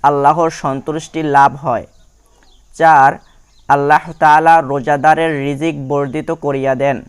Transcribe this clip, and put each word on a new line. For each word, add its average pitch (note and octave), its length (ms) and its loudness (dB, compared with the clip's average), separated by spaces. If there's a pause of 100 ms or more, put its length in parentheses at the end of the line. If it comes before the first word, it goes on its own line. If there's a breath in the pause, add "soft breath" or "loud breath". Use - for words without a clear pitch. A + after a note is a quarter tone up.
আল্লাহর D3 460 2
সন্তুষ্টি D#3 720 -8
লাভ C#3 320 2
হয়। C#3 320 -6 (880)
চার, D3+ 380 4 (540)
আল্লাহ C#3+ 520 0
তাআলা D#3+ 420 4
রোজাদারের D3 800 0
রিজিক C#3+ 480 -6
বর্ধিত C#3+ 440 -6
করিয়া C#3 440 -4
দেন। C3+ 340 -2